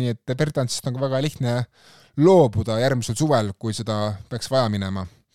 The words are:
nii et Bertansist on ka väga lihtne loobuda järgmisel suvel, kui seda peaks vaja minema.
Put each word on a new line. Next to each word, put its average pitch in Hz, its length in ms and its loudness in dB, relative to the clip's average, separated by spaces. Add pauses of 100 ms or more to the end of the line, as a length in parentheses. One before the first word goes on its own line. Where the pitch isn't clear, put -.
nii 123 140 0
et - 240 -8
Bertansist 147 500 -2
on 123 80 -4
ka 131 60 -2
väga 131 200 0
lihtne 131 320 -2 (680)
loobuda 120 560 4
järgmisel 123 380 0
suvel, 123 400 2
kui 110 180 -6
seda 107 380 -4 (160)
peaks 117 200 -8
vaja 127 220 2
minema. 98 320 -4 (300)